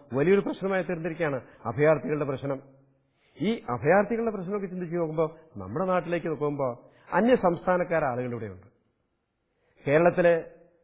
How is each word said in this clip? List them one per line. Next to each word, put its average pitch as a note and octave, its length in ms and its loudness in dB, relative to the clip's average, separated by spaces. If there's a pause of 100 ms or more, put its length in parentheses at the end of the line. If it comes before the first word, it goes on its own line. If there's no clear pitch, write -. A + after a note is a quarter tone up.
(140)
വലിയൊരു E3+ 280 4
പ്രശ്നമായി F#3+ 420 -2
തീർന്നിരിക്കുകയാണ് D#3+ 560 -4 (260)
അഭയാർത്ഥികളുടെ D3 600 2
പ്രശ്നം. C3+ 340 -4 (800)
ഈ E3+ 120 -2 (200)
അഭയാർത്ഥികളുടെ G3+ 640 2
പ്രശ്നമൊക്കെ G3 320 -6
ചിന്തിച്ച് F3 280 -8
നോക്കുമ്പോൾ D#3+ 340 0 (280)
നമ്മുടെ G#2 280 -6
നാട്ടിലേക്ക് F3 420 -2
നോക്കുമ്പോൾ C#3+ 460 -4 (360)
അന്യ A3+ 260 4
സംസ്ഥാനക്കാർ E3+ 680 2
ആളുകളിവിടെയുണ്ട്. A#2+ 640 -6 (1200)
കേരളത്തിലെ E3+ 500 4 (480)